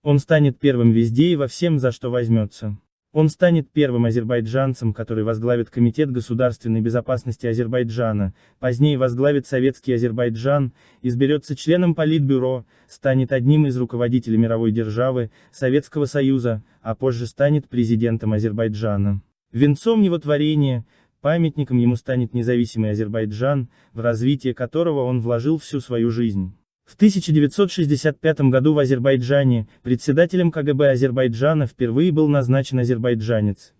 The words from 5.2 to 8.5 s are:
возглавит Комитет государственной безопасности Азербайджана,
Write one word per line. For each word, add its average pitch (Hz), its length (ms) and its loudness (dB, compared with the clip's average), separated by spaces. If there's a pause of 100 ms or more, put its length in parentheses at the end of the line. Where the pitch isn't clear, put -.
возглавит 113 460 -2
Комитет 120 420 0
государственной 117 720 -2
безопасности 120 680 -4
Азербайджана, 113 880 -2 (260)